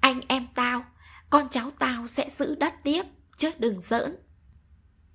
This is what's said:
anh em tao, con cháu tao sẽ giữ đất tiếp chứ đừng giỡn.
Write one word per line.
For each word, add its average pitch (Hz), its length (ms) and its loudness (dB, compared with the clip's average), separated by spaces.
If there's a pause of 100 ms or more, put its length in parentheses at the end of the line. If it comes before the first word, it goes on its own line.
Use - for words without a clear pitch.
anh 254 280 4
em 254 260 0
tao, 247 300 0 (460)
con 277 200 6
cháu 247 280 -2
tao 240 280 -2
sẽ - 240 -4
giữ 294 240 -2
đất 285 200 0 (100)
tiếp 311 180 0 (360)
chứ 311 200 0
đừng 214 220 -2
giỡn. 233 360 -2 (1000)